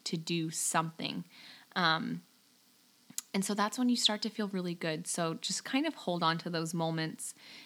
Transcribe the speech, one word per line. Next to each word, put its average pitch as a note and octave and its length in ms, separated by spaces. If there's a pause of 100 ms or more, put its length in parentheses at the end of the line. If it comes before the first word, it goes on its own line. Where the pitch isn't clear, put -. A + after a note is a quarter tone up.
to - 120
do E3 340
something. - 720 (500)
Um, E3 480 (1120)
and G3 100
so G#3 100
that's G#3+ 240
when B3 100
you A#3+ 80
start G#3+ 260
to A3 80
feel G#3+ 180
really F3+ 260
good. E3+ 320
So E3 280
just - 300
kind C#4+ 220
of D#4+ 80
hold F3 280
on E3 160
to E3+ 120
those E3 240
moments. E3 600 (320)